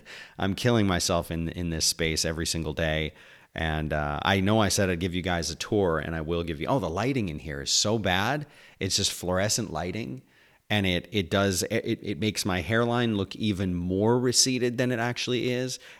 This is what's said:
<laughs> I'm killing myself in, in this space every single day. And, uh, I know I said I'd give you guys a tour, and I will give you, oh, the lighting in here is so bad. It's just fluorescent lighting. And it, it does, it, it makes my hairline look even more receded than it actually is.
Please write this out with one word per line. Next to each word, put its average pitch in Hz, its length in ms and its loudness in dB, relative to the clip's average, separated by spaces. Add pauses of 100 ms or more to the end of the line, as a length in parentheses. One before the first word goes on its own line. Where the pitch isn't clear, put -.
<laughs> - 360 -18
I'm 98 160 0
killing 113 340 4
myself 87 420 0
in, 82 200 -2
in 87 200 -4
this 80 140 -2
space 80 400 0
every 80 220 -2
single 78 260 -2
day. 78 400 0 (460)
And, 78 360 -2
uh, 73 280 -2
I 98 180 4
know 104 200 4
I 101 80 4
said 92 220 2
I'd 87 100 -2
give 87 140 -2
you 90 80 -2
guys 85 280 -2
a 87 40 -6
tour, 90 440 2
and 80 160 -4
I 80 60 -4
will 85 220 -2
give 80 180 -6
you, - 60 -4
oh, 135 120 2
the 92 120 -2
lighting 107 400 -2
in 73 80 -6
here 69 240 -8
is 67 80 -4
so 107 280 2
bad. 104 480 0 (320)
It's 98 180 0
just 101 160 0
fluorescent 92 600 0
lighting. 104 480 -6 (480)
And 104 160 2
it, 90 260 2
it 95 200 0
does, 98 320 4
it, 113 400 0
it 101 180 -6
makes 107 240 -2
my 92 160 0
hairline 117 560 2
look 98 180 -2
even 95 400 0
more 95 460 2
receded 123 560 2
than 123 160 0
it 120 60 -2
actually 120 540 -2
is. 127 260 -4 (220)